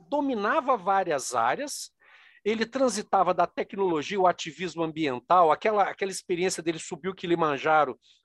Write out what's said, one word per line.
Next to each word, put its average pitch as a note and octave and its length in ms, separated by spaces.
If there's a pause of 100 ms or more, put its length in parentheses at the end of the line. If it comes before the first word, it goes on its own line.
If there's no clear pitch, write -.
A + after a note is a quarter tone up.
(100)
dominava C4+ 640
várias F3+ 580
áreas, C#3 560 (540)
ele A3 220
transitava G3 640
da F3 140
tecnologia, F#3 760
o F3+ 60
ativismo E3+ 560
ambiental, D#3+ 680
aquela, G#3 320
aquela E3+ 260
experiência F3+ 500
dele D#3+ 180
subir D#3+ 300
o F#3+ 60
Kilimanjaro, D#3 800 (280)